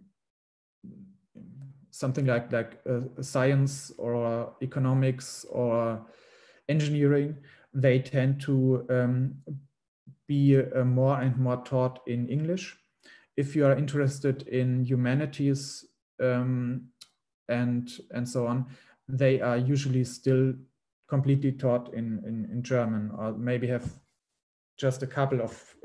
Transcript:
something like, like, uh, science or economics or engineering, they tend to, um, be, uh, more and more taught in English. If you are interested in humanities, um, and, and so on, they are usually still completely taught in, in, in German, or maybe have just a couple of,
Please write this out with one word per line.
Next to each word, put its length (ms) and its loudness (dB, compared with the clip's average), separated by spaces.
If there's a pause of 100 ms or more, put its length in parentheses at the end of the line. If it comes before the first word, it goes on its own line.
(1900)
something 360 -2
like, 260 0
like, 360 -4
uh, 340 -4
science 760 0
or 640 -2
economics 880 -2
or 500 0 (680)
engineering, 680 2 (380)
they 240 6
tend 440 0
to, 480 2
um, 440 2 (920)
be, 320 6
uh, 260 0
more 360 4
and 180 0
more 260 0
taught 420 -2
in 220 -2
English. 480 -4 (600)
If 200 -2
you 100 6
are 100 6
interested 720 -2
in 360 0
humanities, 1000 -2 (340)
um, 680 0 (600)
and, 420 0 (200)
and 180 -6
so 180 -2
on, 200 -2 (420)
they 320 2
are 180 0
usually 460 2
still 500 2 (540)
completely 440 2
taught 400 0
in, 320 -4
in, 260 -6
in 120 -4
German, 560 0
or 140 -4
maybe 340 -2
have 180 -2 (920)
just 240 -2
a 40 -6
couple 360 0
of, 320 -10 (100)